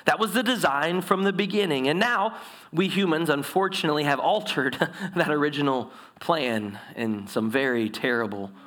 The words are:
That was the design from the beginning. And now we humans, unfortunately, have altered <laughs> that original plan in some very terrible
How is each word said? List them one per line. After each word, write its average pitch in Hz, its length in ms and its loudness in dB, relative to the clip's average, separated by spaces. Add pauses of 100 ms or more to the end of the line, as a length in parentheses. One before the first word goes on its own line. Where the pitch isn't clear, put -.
That 156 160 2
was 214 120 2
the 233 120 2
design 170 560 2
from 190 240 2
the 196 80 4
beginning. 185 560 0
And 160 100 2
now 220 380 0 (360)
we 175 140 2
humans, 170 420 2
unfortunately, 151 760 0
have 143 160 2
altered 156 560 0 (240)
<laughs> 190 160 -6
that 151 160 2
original 143 580 0 (300)
plan 113 580 -2 (160)
in 107 320 -4
some 110 240 -2
very 120 400 0
terrible 107 600 -4 (140)